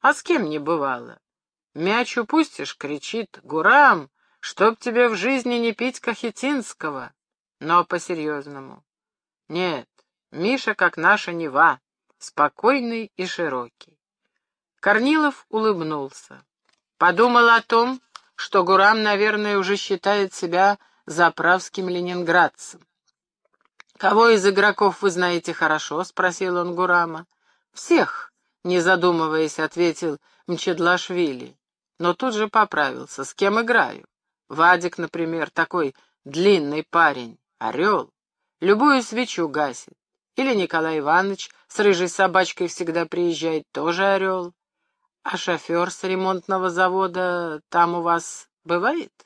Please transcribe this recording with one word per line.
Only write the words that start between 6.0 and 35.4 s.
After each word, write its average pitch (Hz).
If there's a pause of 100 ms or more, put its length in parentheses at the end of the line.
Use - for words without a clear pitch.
Но 165
по-серьёзному. 147 (640)
Нет, 160 (420)
Миша 208
как 175
наша 185
Нева, 156 (380)
спокойный 226
и 185
широкий". 135 (800)
Корнилов 269
улыбнулся. 156 (540)
Подумал 233
о 226
том, 247 (360)
что -
Гурам, 196
наверное, 208
уже 196
считает 196
себя 185 (280)
заправским 180
ленинградцем. 175 (1120)
"Кого 208
из 202
игроков 202
вы 196
знаете 175
хорошо?" 156
спросил 185
он 175
Гурама. 175 (460)
"Всех", - (300)
не 180
задумываясь, 165
ответил 160 (280)
Мчедлашвили, 170 (420)
но 175
тут 254
же 214
поправился: 139
"С -
кем 202
играю? 220 (420)
Вадик, 170
например, 165